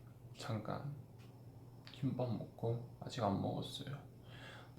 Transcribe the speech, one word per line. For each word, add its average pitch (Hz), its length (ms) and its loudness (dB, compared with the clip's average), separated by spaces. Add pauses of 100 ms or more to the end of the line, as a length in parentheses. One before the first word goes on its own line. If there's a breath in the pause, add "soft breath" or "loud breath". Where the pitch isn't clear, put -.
(380)
잠깐 - 420 0 (1120)
김밥 123 380 4
먹고 117 520 2 (180)
아직 - 220 0
안 98 200 8
먹었어요. - 520 2 (840 loud breath)